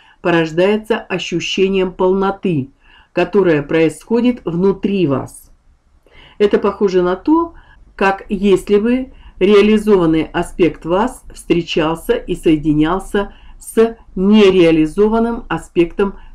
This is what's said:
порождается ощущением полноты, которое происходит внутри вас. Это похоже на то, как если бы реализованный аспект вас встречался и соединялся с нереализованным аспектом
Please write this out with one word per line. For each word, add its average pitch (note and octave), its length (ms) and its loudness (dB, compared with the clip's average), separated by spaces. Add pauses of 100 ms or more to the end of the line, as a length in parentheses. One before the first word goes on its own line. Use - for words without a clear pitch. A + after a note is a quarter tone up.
(220)
порождается F3 760 -2
ощущением F#3 920 -4
полноты, F#3+ 800 -2 (440)
которое F3 480 2
происходит E3 840 0
внутри F#3+ 600 0
вас. B2 460 -6 (880)
Это G#3 180 2
похоже G3 460 0
на F3+ 120 0
то, E4 380 0 (420)
как F#3+ 340 2
если G3 500 2
бы B3 320 -2 (280)
реализованный G3+ 840 2
аспект E3 640 -4
вас G3 460 -4
встречался E3 800 -4
и A#3 220 -8
соединялся E3 960 -2 (260)
с A3+ 380 -2 (180)
нереализованным G3 1300 2
аспектом E3+ 640 -4 (200)